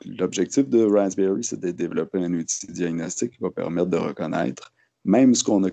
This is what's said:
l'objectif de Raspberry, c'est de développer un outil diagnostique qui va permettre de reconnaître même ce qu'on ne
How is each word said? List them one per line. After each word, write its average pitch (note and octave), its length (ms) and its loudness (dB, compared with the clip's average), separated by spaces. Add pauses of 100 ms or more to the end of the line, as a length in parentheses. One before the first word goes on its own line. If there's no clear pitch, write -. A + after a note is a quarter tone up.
l'objectif - 640 -2
de A#2 160 4
Raspberry, G2 580 2
c'est G#2+ 160 -6
de F#2 140 -4
développer E2 460 -4
un F2 160 -2
outil - 340 -6
diagnostique E2+ 640 -4
qui - 80 -18
va F#2 100 -4
permettre F2 380 -2
de F#2 80 0
reconnaître G#2 760 -4 (320)
même B2 300 6
ce - 80 0
qu'on A2 160 2
ne F#2+ 140 2